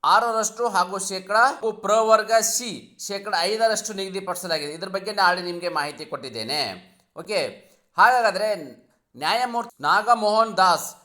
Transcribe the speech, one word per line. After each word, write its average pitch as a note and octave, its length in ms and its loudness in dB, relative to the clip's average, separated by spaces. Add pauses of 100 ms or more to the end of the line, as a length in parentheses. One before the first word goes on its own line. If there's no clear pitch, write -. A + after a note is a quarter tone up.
ಆರರಷ್ಟು A3+ 600 2
ಹಾಗೂ F#3+ 300 0
ಶೇಕಡ F#3+ 380 -6 (360)
ಪ್ರವರ್ಗ G#3+ 600 4 (100)
ಸಿ G#3+ 560 -6 (100)
ಶೇಕಡ G3+ 320 -6
ಐದರಷ್ಟು G#3+ 540 0
ನಿಗದಿಪಡಿಸಲಾಗಿದೆ. F#3 800 -6
ಇದ್ರ E3+ 140 -10
ಬಗ್ಗೆ F#3+ 240 -6
ನಾಳೆ F3+ 300 2
ನಿಮಗೆ F3 280 -6
ಮಾಹಿತಿ D3+ 360 -6
ಕೊಟ್ಟಿದ್ದೇನೆ. A#2 880 -8 (260)
ಓಕೆ, F3 520 -6 (260)
ಹಾಗಾದ್ರೆ G#3+ 580 4 (600)
ನ್ಯಾಯಮೂರ್ತಿ A3+ 680 -4
ನಾಗಮೋಹನ್ G#3+ 720 2
ದಾಸ್ F3+ 480 2